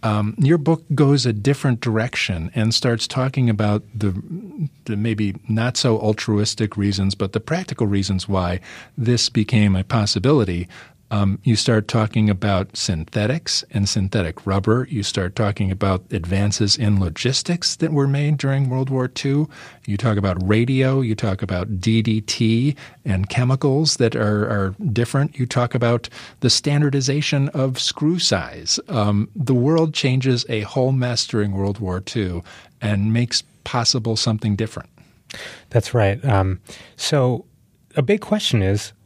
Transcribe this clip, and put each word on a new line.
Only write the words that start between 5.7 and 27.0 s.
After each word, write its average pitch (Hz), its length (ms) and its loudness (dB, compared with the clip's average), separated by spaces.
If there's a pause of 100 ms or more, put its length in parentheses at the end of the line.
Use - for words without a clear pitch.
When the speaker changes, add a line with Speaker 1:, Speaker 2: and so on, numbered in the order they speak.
Speaker 1:
so 113 220 2
altruistic 107 760 0
reasons, 98 380 0
but 98 200 -4
the 107 60 0
practical 165 460 -4
reasons 98 420 0
why 90 340 -2 (360)
this 120 320 0
became 104 460 2
a 95 80 0
possibility. 101 840 0 (440)
Um, 101 320 0
you 113 140 4
start 110 320 2
talking 110 400 2
about 98 480 -2
synthetics 104 960 -4
and 101 180 0
synthetic 95 580 -2
rubber. 104 420 2
You 107 140 -4
start 95 320 -4
talking 101 340 0
about 95 400 0
advances 98 680 -2
in 104 240 2
logistics 131 760 -2
that 160 160 -2
were 143 160 2
made 143 300 0
during 135 320 0
World 131 200 -2
War 127 200 0
Two. 143 400 0 (360)
You 101 120 -2
talk 110 180 2
about 95 260 0
radio. 131 600 2
You 113 140 0
talk 98 260 -2
about 95 400 -4
D 113 200 4
D 107 200 0
T 117 560 0 (260)
and 95 240 0
chemicals 135 680 0
that 113 180 2
are, 104 340 0
are 98 260 0 (180)
different. 135 440 0
You 127 80 -2
talk 120 300 -2
about 120 320 2 (320)
the 127 100 2
standardization 143 1000 0